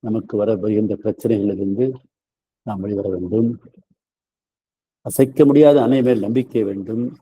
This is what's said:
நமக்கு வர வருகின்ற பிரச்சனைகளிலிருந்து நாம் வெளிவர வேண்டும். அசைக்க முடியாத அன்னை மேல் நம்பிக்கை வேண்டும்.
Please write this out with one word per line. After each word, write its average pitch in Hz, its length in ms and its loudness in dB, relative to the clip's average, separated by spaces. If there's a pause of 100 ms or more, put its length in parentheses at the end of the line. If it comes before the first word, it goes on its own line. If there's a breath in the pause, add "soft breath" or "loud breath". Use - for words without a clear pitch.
நமக்கு 110 340 -6
வர 104 200 0
வருகின்ற 107 400 -2
பிரச்சனைகளிலிருந்து 101 880 -2 (800)
நாம் 101 180 -8
வெளிவர 101 260 -4
வேண்டும். 92 400 -2 (1600)
அசைக்க 131 380 0
முடியாத 143 380 6
அன்னை 131 200 2
மேல் 120 240 0
நம்பிக்கை 117 380 -2
வேண்டும். 98 400 -6 (180)